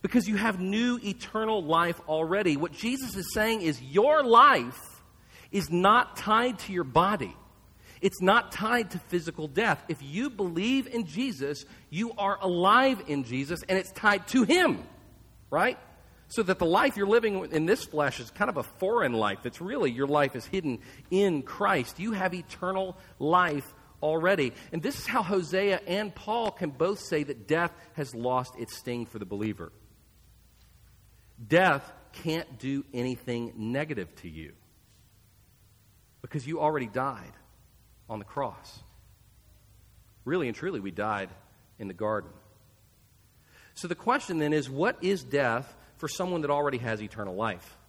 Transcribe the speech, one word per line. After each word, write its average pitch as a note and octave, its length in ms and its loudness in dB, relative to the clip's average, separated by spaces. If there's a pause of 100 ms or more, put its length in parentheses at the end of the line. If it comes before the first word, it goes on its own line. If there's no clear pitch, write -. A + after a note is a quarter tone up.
because A3+ 260 0
you G#3 100 -2
have G3 220 0
new A3+ 460 0
eternal A3 580 -2
life E3 460 2
already. D#3+ 480 2
What D#3 160 -4
Jesus B3 440 -6
is F3+ 180 -8
saying A3 260 2
is D3 220 -2
your A3+ 400 4
life A#3 580 8 (720)
is F3 160 -2
not G3 480 4
tied A3 440 0
to - 120 -10
your F3 120 -2
body. D3 520 2 (640)
It's F#3 220 0
not G#3 300 4
tied A3+ 400 -2
to F3+ 60 -6
physical D#3+ 480 -4
death. D#3 420 0
If D#3+ 120 -6
you F3 300 -4
believe G#3 560 0
in A#3 180 -4
Jesus, D3 600 -4 (240)
you G#3+ 260 -4
are G3 240 0
alive G3 680 4
in C#3+ 160 -2
Jesus, C#3 440 -4
and F#3+ 80 2
it's F#3 140 -2
tied G3+ 380 2
to B3+ 160 4
him, D#4 380 4 (680)
right? G3 260 2 (520)
So - 160 -2
that F3+ 140 0
the F3+ 60 2
life G#3 320 4
you're G3+ 120 0
living G#3 440 2
in D#3+ 140 2
this A3+ 180 2
flesh C#3+ 360 -2
is A2+ 100 -12
kind - 180 -2
of F#3+ 80 -4
a B2 60 -2
foreign F#3 500 0
life. G#2 320 0
It's B2 160 -8
really, G3 300 -2
your B2+ 160 -2
life C#3+ 280 2
is B2 120 -8
hidden D#3+ 320 -4 (320)
in F3+ 320 2
Christ. F#3+ 560 -2
You G#3+ 140 -4
have F#3 200 -2
eternal F#3 640 -6 (220)
life D#3 560 2 (280)
already. D#3+ 520 2 (180)
And E3 100 -4
this C4 160 -4
is - 80 -10
how A#3 160 0
Hosea F#3 640 0
and G3+ 280 -4
Paul G#3+ 380 -4
can E3 180 -4
both E3+ 300 -2
say D3+ 240 -2
that B2 220 -10
death E3+ 260 2 (220)
has C3+ 200 -6
lost B2 420 0
its A#2 220 -10
sting A#2+ 260 -6
for A2 140 -14
the G2+ 80 -8
believer. G2+ 460 -6 (1700)
Death D#3 460 4 (200)
can't D#3 460 -6
do C#3 260 -4 (100)
anything A#2+ 600 -6
negative A#2 600 -6
to F2+ 120 -16
you D#2 240 -16 (1700)
because C3 240 -8
you D#3 140 -4
already D3+ 260 0
died A#2 460 -6 (760)
on A2 80 -8
the G2+ 60 -12
cross. - 580 -8 (1400)
Really D3+ 240 -2
and A2 80 -6
truly, E3 240 -6
we F#2+ 100 -6
died G2+ 400 -4 (480)
in G#2 100 -12
the F#2+ 60 -10
garden. G#2 360 -4 (1400)
So - 140 -10
the F3 60 -2
question A#3 440 0
then D3+ 140 2
is, C#3+ 160 0
what D3+ 320 -2
is F#3 220 0
death B2 520 0 (220)
for D#3 120 -8
someone F3+ 340 -4
that D3 80 -2
already C#3+ 280 0
has A2 220 -4
eternal G2+ 360 -8
life? G2+ 420 -4 (100)